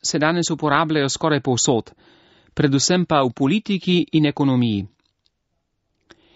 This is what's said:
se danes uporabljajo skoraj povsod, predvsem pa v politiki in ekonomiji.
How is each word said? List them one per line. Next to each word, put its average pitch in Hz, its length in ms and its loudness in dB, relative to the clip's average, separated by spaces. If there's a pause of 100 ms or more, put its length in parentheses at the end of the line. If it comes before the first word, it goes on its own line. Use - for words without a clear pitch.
se - 160 -4
danes 165 320 0
uporabljajo 151 580 0
skoraj 151 320 -2
povsod, 123 540 -2 (600)
predvsem 156 520 0
pa 147 160 2
v 127 100 0
politiki 180 800 0
in 156 140 2
ekonomiji. 123 600 0 (1500)